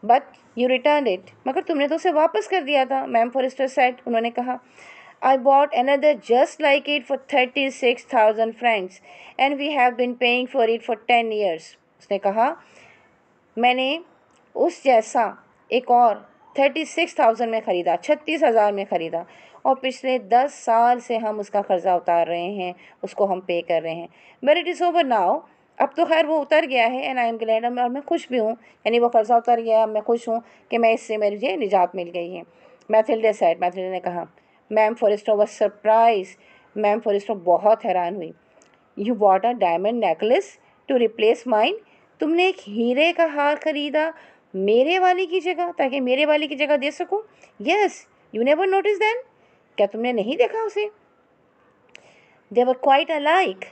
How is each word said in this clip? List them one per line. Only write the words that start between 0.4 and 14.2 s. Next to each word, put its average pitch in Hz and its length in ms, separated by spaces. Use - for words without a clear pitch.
you 247 100
returned 262 400
it," 185 220
"मगर 294 140
तुमने 294 260
तो 294 60
उसे 339 160
वापस 320 360
कर 370 160
दिया 269 220
था," 269 220
ma'am 240 240
Forrester 262 360
said, 254 300
उन्होंने 233 240
कहा। 247 300
"I 262 140
bought 277 360
another 277 460
just 254 400
like 285 280
it 294 160
for 269 140
thirty-six 254 640
thousand 226 380
francs 220 480
and 277 180
we 285 180
have 247 220
been 247 240
paying 247 240
for 247 180
it 226 160
for 240 140
ten 226 380
years," 196 300
उसने - 200
कहा, 226 380
"मैंने 262 420